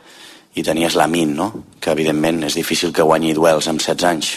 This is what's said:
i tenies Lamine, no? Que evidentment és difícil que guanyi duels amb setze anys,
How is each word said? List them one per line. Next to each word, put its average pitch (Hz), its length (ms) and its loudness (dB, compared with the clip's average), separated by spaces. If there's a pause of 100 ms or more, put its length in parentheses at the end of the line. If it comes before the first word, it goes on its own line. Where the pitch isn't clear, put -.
(560)
i 82 80 -4
tenies 82 320 0
Lamine, 78 400 2
no? 95 140 -2 (300)
Que 82 120 -2
evidentment 78 560 0
és 76 80 -4
difícil 82 360 -2
que 82 120 2
guanyi 80 320 2
duels 80 320 2
amb 78 160 -2
setze 80 240 0
anys, 80 280 -2